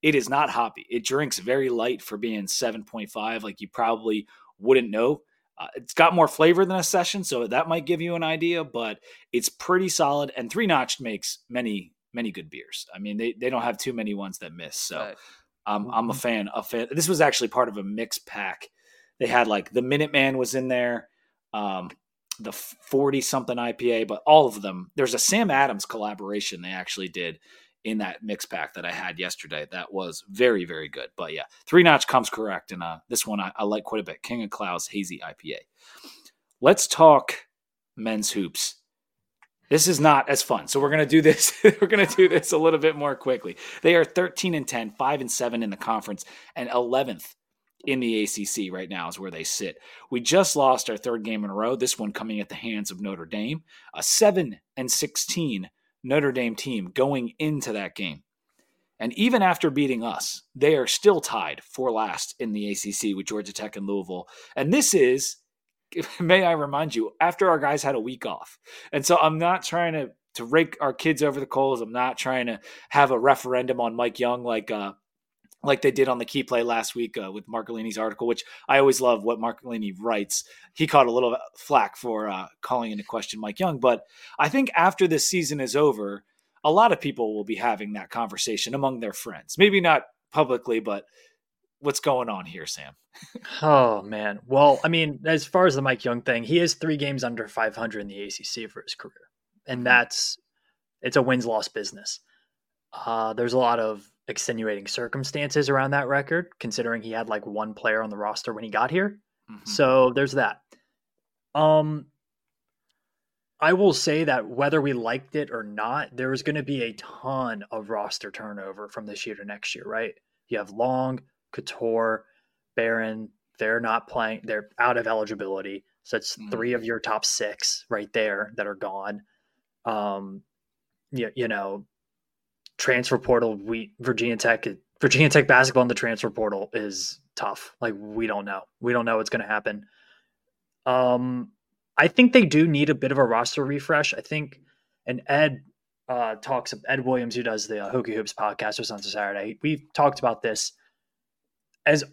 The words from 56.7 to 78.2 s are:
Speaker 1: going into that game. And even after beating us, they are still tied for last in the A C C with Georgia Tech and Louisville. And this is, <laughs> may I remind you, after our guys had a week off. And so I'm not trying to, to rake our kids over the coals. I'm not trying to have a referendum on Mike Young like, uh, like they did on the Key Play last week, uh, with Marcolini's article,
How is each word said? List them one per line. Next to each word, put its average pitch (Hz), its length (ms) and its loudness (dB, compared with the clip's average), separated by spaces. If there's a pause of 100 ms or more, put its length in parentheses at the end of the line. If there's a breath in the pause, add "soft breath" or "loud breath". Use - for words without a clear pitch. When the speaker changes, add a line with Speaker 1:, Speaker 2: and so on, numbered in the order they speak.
Speaker 1:
going 131 440 0
into 147 360 -4
that 98 200 -6
game. 80 300 -10 (760)
And 117 160 -4
even 226 260 2
after 175 280 2
beating 131 320 0
us, - 420 -8 (120)
they 143 220 4
are 127 100 0
still 196 320 4
tied 87 420 -6
for 131 300 -4
last 107 480 -4
in 113 140 -4
the 104 180 -4
A - 20 -4
C 101 200 -6
C 104 200 -2
with 95 140 -6
Georgia 104 240 -6
Tech 107 240 -10
and 98 100 -8
Louisville. 92 440 -6 (260 loud breath)
And 147 180 0
this 277 200 2
is, 135 420 4 (440)
<laughs> - 400 -12
may 185 240 6
I 170 100 6
remind 147 420 -2
you, 110 160 -2 (100)
after 175 280 4
our 165 100 4
guys 143 240 0
had 135 120 0
a 120 40 0
week 123 260 -8
off. - 320 -10 (340 loud breath)
And 139 140 -2
so 170 120 6
I'm 156 200 4
not 175 260 0
trying 170 300 -2
to, 147 160 -4 (260)
to 117 100 -10
rake 156 360 4
our 139 120 0
kids 151 300 0
over 143 160 2
the 135 60 -4
coals. 135 360 0
I'm 113 120 -10
not 123 240 -2
trying 127 300 -2
to 107 120 -6 (300 loud breath)
have 143 220 6
a 123 80 2
referendum 127 600 2
on 117 160 -2
Mike 120 240 -2
Young 123 240 -2
like, 113 280 -4
uh, 101 220 -6 (720)
like 139 180 2
they 139 100 4
did 135 160 2
on 123 100 0
the 117 80 -6
Key 127 180 -4
Play 120 180 0
last 117 320 -2
week, 117 240 -6
uh, 95 140 -8
with 101 160 -14
Marcolini's 110 500 -8
article, 110 300 -4